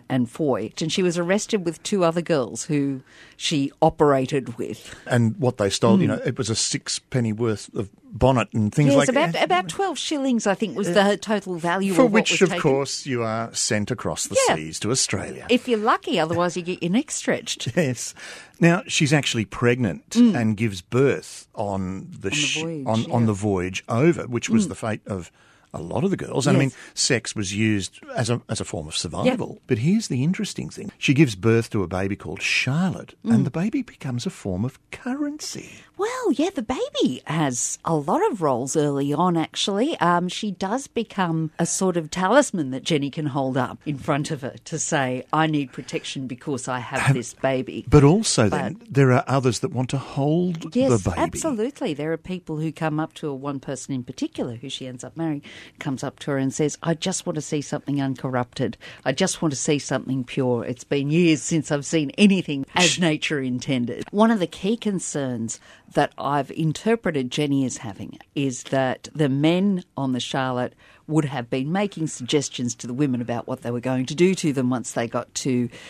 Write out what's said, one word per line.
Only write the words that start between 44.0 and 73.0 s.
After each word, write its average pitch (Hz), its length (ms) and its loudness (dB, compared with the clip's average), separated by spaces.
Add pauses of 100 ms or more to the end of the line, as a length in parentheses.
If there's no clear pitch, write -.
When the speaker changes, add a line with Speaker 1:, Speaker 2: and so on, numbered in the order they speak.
Speaker 1:
of 139 100 -6
her 131 140 -8 (100)
to 160 140 -8
say, 127 440 -2 (100)
"I 156 140 4
need 147 240 0
protection - 560 -8
because 131 400 -6
I 127 120 -4
have 127 220 -6
Speaker 2:
Have 135 140 4
Speaker 1:
this 120 180 -6
baby." 131 560 -2
Speaker 2:
But 143 140 10
also 143 460 6
then, 143 300 0
Speaker 1:
But - 140 -16
Speaker 2:
there 131 180 6
are 123 160 4
others 123 320 2
that - 120 -2
want 123 180 -4
to 139 80 -2
hold 160 800 -2
Speaker 1:
Yes, 247 280 4
Speaker 2:
the 214 80 0
baby. 214 100 -2
Speaker 1:
absolutely. 240 720 -2
There 147 180 -4
are 165 60 -2
people 175 420 -8
who 156 120 -2
come 151 280 -2
up 156 160 -4
to - 120 -8
her, 143 60 -4
one 139 260 -6
person 139 340 -8
in 127 100 -4
particular 202 520 -8
who 127 140 -12
she 131 180 -10
ends 127 160 -12
up 127 120 -16
marrying, 156 260 -4 (380)
comes 135 240 -4
up 139 160 -8
to - 120 -6
her 139 60 0
and 135 160 0
says, 151 300 -2
"I 165 100 0
just 180 320 -4
want 175 100 -4
to 151 60 -4
see 147 200 -4
something 143 400 -4
uncorrupted. 127 760 -2 (280)
I - 60 2
just - 300 0
want 165 120 2
to 123 60 -8
see 147 200 2
something 131 440 -2
pure. 123 400 0
It's 117 200 -8
been 143 260 -2
years 160 320 4
since 160 300 0
I've 143 140 -2
seen 151 320 0
anything 175 480 4 (100)
as 175 160 4
Speaker 2:
Sh- 131 80 -2
Speaker 1:
nature 156 420 0
intended." 127 720 -2
One 220 200 4
of 226 80 2
the 170 80 0
key 196 300 -2
concerns 135 800 -4 (340)
that 147 240 2
I've 139 340 -2
interpreted 160 800 0
Jenny 143 340 0
as 117 120 -4
having 101 400 -12 (160)
is 139 300 -2
that 131 500 -2
the 147 160 2
men 180 540 2 (120)
on 135 180 -2
the 123 60 -2
Charlotte 127 540 -2 (320)
would 151 200 2
have 123 240 -6
been 135 220 -2
making 190 360 -2
suggestions 127 680 -2
to - 140 -12
the 120 60 -6
women 127 280 0